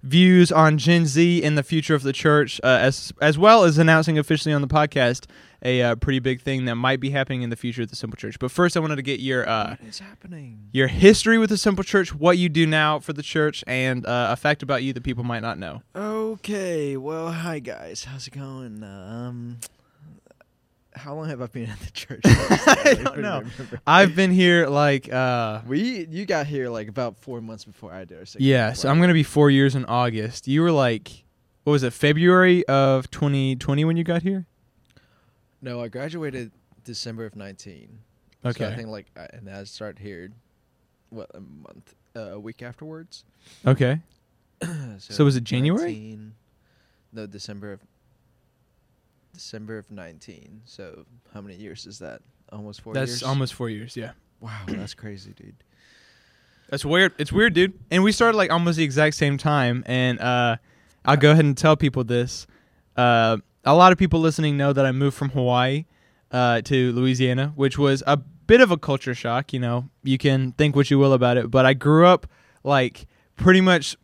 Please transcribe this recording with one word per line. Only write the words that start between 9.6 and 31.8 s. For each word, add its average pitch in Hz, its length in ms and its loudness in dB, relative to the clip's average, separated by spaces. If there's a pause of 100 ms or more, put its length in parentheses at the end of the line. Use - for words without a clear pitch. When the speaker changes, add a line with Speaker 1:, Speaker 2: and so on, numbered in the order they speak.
Speaker 2:
What 113 100 -20
is - 120 -18
happening? 139 720 -20
Speaker 1:
your 135 160 2
history 214 500 6
with 220 120 0
the 208 60 0
Simple 196 280 0
Church, 190 280 -2
what 165 240 2
you 180 120 0
do 160 180 2
now 156 320 0
for - 140 -10
the 143 100 -10
church, 151 460 -4
and, 127 360 -4
uh, 120 280 -2
a 123 40 -2
fact 147 280 -4
about 127 180 -4
you 135 100 -6
that 123 120 -10
people 123 180 -6
might 120 180 -6
not 110 200 -8
know. 87 220 -12 (120)
Speaker 2:
Okay. 196 1000 -8
Well, 160 340 -8
hi, 165 300 -8
guys. 90 420 -14
How's 131 240 -16
it 127 60 -20
going? 131 500 -16
Um, 120 760 -14 (1400)
how 139 200 -14
long 156 160 -10
have 127 100 -8
I 123 60 -8
been 117 240 -12
at 104 100 -16
the - 100 -14
church? - 320 -16
Speaker 1:
<laughs> - 40 4
I - 500 4 (140)
Speaker 2:
I 247 120 4
Speaker 1:
don't - 180 -6
know. 196 180 -6
Speaker 2:
remember. 120 480 -14
Speaker 1:
I've 170 280 4
been 190 160 2
here, 175 360 4
like, 143 440 0
uh, 120 560 -4
Speaker 2:
We, 180 440 -4
you 185 160 -10
got 156 200 -4
here, 135 220 -6
like, 110 200 -10
about 113 280 -8
four 120 240 -14
months 110 240 -16
before 104 280 -20
I 95 120 -16
did, 87 160 -20
or 95 60 -20
six - 180 -8
Speaker 1:
Yeah, 131 220 2
Speaker 2:
months 117 140 -8
Speaker 1:
so - 20 -8
Speaker 2:
before 131 80 -2
Speaker 1:
I'm 151 80 2
Speaker 2:
I - 60 4
Speaker 1:
gonna 180 100 4
Speaker 2:
did. 160 60 2
Speaker 1:
be - 20 0
four 147 280 2
years 139 240 4
in 131 120 -6
August. 117 600 -4
You 139 140 0
were, 170 100 2
like, 127 540 -2 (400)
what 147 80 0
was 139 100 2